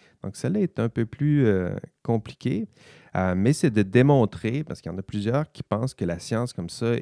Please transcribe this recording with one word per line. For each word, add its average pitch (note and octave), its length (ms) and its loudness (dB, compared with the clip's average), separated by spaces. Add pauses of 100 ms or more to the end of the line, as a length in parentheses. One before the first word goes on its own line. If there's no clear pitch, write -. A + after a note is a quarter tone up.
(220)
Donc, G2 140 -10
celle-là F3+ 240 -2
est F#3 180 -2
un A#2 120 0
peu A2+ 180 -2
plus, D3 400 2
euh, F#2+ 280 2 (280)
compliquée, B2 640 -2 (480)
euh, F#2 200 0
mais G#2 160 4
c'est D#3 200 0
de G#2+ 100 4
démontrer, B2 840 4
parce - 160 -10
qu'il E2+ 120 -10
y F2+ 40 -8
en - 40 -8
a - 20 -6
plusieurs A2+ 500 -4
qui - 120 -12
pensent A2+ 320 -4
que - 100 -6
la F2 140 -4
science A#2+ 340 -6
comme E2+ 160 -8
ça, A#2 320 -4